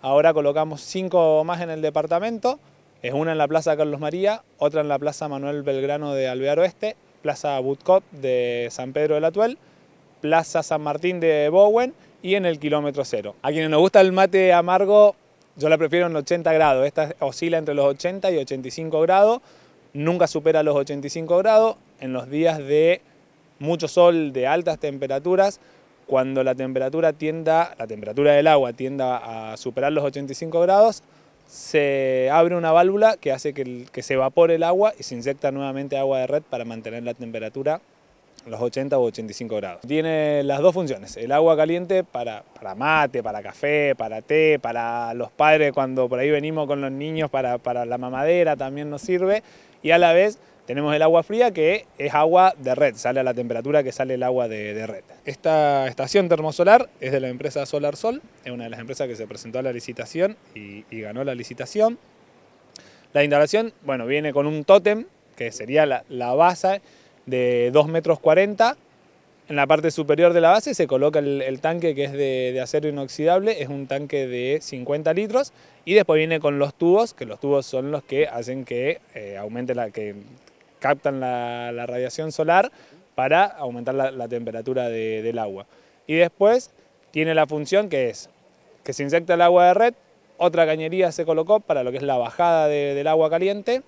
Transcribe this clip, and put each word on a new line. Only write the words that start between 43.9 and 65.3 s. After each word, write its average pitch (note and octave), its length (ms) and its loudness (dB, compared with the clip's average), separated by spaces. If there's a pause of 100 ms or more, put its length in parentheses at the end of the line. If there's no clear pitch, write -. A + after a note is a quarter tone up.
para A2 280 -8
té, D#3 360 2
para A#2 580 -6
los A#2+ 160 -8
padres D3+ 420 4
cuando C3 340 -2
por B2 120 -4
ahí C#3+ 100 0
venimos D3+ 360 -2
con C#3 140 -4
los C#3 100 -4
niños D3+ 400 -6
para, B2+ 280 -4
para A#2+ 280 -6
la A#2+ 120 -6
mamadera D3 580 0
también C#3 340 -10
nos D3 120 -10
sirve, F#3+ 420 -2 (400)
y D3+ 80 2
a E3 60 6
la E3+ 160 6
vez G3+ 260 4 (260)
tenemos D3 300 -2
el D3+ 60 2
agua E3 220 4
fría A3+ 280 0
que F3+ 360 0 (100)
es C#3 160 -6
agua F3 440 6
de B2+ 160 -2
red, C3+ 220 2
sale B2+ 240 -4
a C3 40 0
la B2+ 100 -2
temperatura A#2+ 500 -2
que C3 80 -6
sale C3 220 -4
el B2+ 100 -4
agua B2+ 240 0
de, G#2 260 -8
de A2 140 -10
red. G2+ 160 -14 (220)
Esta C#3+ 600 2
estación D3+ 420 0
termosolar F3 580 4 (140)
es C3 100 -6
de C#3 80 0
la C3 80 -6
empresa C3+ 380 -6
Solar C#3+ 320 -4
Sol, A#3+ 240 -4 (240)
es B2+ 80 -12
una A#2+ 100 -12
de A#2 60 -12
las A2+ 100 -14
empresas B2+ 300 -8
que A#2 80 -10
se A2 100 -10
presentó A2 320 -10
a - 20 -6
la C3 120 -4
licitación C3 640 -6 (180)
y, G#2 340 -18
y A2 120 -14
ganó A2 240 -8
la C3 100 -6
licitación. C3 640 -4 (1120)
La D3 140 4
instalación, D3+ 480 2 (100)
bueno, C3 220 -4
viene D3 260 -2
con C#3+ 160 0
un D3+ 160 -6
tótem, G#3 420 4 (300)